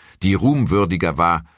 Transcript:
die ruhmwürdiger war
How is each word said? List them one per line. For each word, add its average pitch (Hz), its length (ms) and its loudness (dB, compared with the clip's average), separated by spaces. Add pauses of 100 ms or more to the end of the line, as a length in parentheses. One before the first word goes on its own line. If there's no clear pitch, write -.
(220)
die 95 120 2
ruhmwürdiger 92 840 0
war 82 260 0 (140)